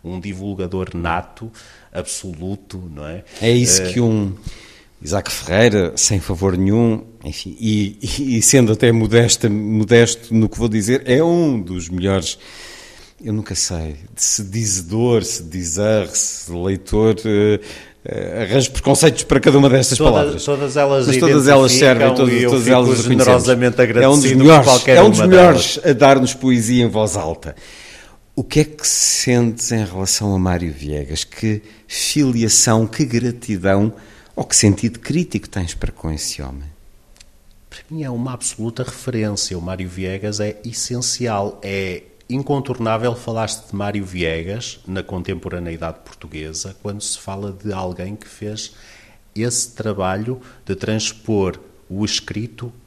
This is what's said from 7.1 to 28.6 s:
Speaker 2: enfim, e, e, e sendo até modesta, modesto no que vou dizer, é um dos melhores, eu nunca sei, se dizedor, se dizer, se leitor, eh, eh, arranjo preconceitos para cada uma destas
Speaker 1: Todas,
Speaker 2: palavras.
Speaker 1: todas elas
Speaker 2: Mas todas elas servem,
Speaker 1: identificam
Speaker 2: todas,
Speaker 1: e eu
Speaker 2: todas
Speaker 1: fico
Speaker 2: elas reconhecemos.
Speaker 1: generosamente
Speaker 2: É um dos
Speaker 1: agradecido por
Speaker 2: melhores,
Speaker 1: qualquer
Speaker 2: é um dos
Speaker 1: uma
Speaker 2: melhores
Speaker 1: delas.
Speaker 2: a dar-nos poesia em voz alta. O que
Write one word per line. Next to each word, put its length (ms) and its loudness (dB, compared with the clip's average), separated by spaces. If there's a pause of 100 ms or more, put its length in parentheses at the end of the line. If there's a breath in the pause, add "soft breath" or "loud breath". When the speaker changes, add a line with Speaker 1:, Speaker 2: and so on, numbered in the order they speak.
Speaker 2:
enfim, 380 -12
e, 400 -2
e, 380 -4
e 40 0
sendo 300 4
até 180 4
modesta, 600 2
modesto 840 2
no 140 4
que 100 -8
vou 120 -2
dizer, 340 0
é 180 2
um 380 2
dos 300 -10
melhores, 480 -2 (840 loud breath)
eu 120 -6
nunca 200 -8
sei, 420 -6 (200)
se 260 -4
dizedor, 800 -2
se 200 -8
dizer, 680 -2
se 420 -8
leitor, 680 0 (100)
eh, 340 2 (460 loud breath)
eh, 360 -8
arranjo 300 0
preconceitos 520 2
para 160 2
cada 160 4
uma 140 6
destas 260 2
Speaker 1:
Todas, 160 4
Speaker 2:
palavras. 320 0
Speaker 1:
todas 320 -4
elas 300 2
Speaker 2:
Mas 100 2
todas 320 6
elas 240 8
servem, 340 6
Speaker 1:
identificam 80 4
Speaker 2:
todas, 200 4
Speaker 1:
e 80 2
eu 80 4
Speaker 2:
todas 140 2
Speaker 1:
fico 100 4
Speaker 2:
elas 140 6
reconhecemos. 360 4
Speaker 1:
generosamente 560 4
Speaker 2:
É 20 4
um 40 2
dos 100 -4
Speaker 1:
agradecido 400 6
por 60 6
Speaker 2:
melhores, 240 10
Speaker 1:
qualquer 300 6
Speaker 2:
é 60 10
um 80 8
dos 100 2
Speaker 1:
uma 60 4
Speaker 2:
melhores 500 6
Speaker 1:
delas. 140 0
Speaker 2:
a 40 4
dar-nos 400 4
poesia 500 2
em 40 2
voz 280 0
alta. 400 -8 (800 loud breath)
O 80 -4
que 160 0